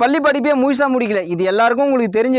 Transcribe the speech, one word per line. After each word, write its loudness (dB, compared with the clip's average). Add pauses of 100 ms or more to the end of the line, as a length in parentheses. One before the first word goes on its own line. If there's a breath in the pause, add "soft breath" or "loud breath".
பள்ளி 2
படிப்பே 0
முழுசா 0
முடிக்கல, -2 (100)
இது -2 (100)
எல்லாருக்கும் 2
உங்களுக்கு 0
தெரிஞ்ச 2